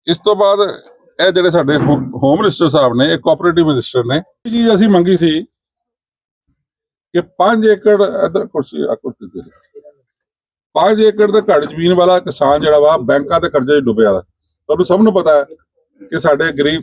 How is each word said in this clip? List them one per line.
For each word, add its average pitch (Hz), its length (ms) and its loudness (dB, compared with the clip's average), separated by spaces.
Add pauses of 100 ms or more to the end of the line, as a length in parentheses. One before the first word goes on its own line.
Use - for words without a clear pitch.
ਇਸ 165 180 -4
ਤੋਂ 208 120 2
ਬਾਅਦ 202 240 0
ਇਹ - 720 -4
ਜਿਹੜੇ 180 180 0
ਸਾਡੇ 151 260 0
ਹੋ-, 139 220 0 (240)
ਹੋਮ 139 180 2
ਮਿਨਿਸਟਰ 175 280 0
ਸਾਹਿਬ 131 280 0
ਨੇ, 147 160 0
ਇਹ 156 60 -4
ਕੋਆਪਰੇਟਿਵ 165 500 0
ਮਿਨਿਸਟਰ 127 360 -2
ਨੇ, 131 120 -4
ਇਹ - 340 -10
ਚੀਜ਼ 233 240 0
ਅਸੀਂ 208 140 2
ਮੰਗੀ 180 280 2
ਸੀ 160 260 -2 (1700)
ਕਿ 175 60 0 (180)
ਪੰਜ 220 280 2
ਏਕੜ, 208 360 2
ਇੱਧਰ 190 440 -4
ਕੁਰਸੀ, - 360 -8
ਆ - 120 -4
ਕੁਰਸੀ 240 320 -14
ਦੇ - 140 -16
ਲਓ। 784 100 -20 (1200)
ਪੰਜ 202 260 0
ਏਕੜ 208 320 2
ਤੋਂ 208 100 2
ਘੱਟ 156 220 0
ਜ਼ਮੀਨ 165 300 -2
ਵਾਲਾ 180 260 2
ਕਿਸਾਨ 147 400 -2
ਜਿਹੜਾ 151 180 2
ਵਾ, 151 180 4
ਬੈਂਕਾਂ 143 440 -2
ਦੇ 170 100 -4
ਕਰਜ਼ੇ 143 300 2
'ਚ 135 40 -8
ਡੁੱਬਿਆ 107 280 2
ਵਾ। 92 80 -2
ਤੁਹਾਨੂੰ - 640 -6
ਸਭ 190 160 0
ਨੂੰ 214 120 2
ਪਤਾ 160 200 2
ਹੈ 143 100 2 (680)
ਕਿ - 100 -6
ਸਾਡੇ 160 320 0
ਗਰੀਬ 147 300 -2